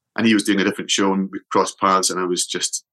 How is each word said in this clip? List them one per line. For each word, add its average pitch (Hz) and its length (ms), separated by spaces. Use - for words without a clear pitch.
And 113 80
he 113 60
was 101 120
doing 98 160
a 92 40
different 98 260
show, 98 220
and 95 180
we - 100
crossed 95 260
paths, 95 300
and 90 100
I 92 60
was 90 220
just - 460